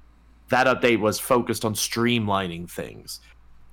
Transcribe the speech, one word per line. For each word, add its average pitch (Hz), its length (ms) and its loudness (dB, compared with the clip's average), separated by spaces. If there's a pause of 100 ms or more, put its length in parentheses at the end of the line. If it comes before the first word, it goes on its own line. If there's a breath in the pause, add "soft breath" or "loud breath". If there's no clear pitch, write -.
(500)
that 131 180 2
update 120 320 4
was 104 200 0
focused 117 440 0
on 110 100 0
streamlining 98 960 -2
things. 57 520 -14 (520 soft breath)